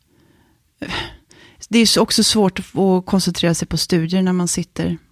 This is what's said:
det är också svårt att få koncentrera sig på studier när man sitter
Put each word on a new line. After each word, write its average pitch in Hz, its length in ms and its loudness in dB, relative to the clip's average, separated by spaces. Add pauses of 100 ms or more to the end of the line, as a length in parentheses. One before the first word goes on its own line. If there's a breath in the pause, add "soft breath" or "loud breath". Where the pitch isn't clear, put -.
(1700 loud breath)
det 233 100 2
är 226 200 4
också 226 260 2
svårt 190 340 2
att 185 60 -6
få 185 380 2
koncentrera 175 520 0
sig - 140 -4
på 165 80 -4
studier 175 460 0
när 185 100 0
man 180 160 0
sitter 170 500 -6 (140)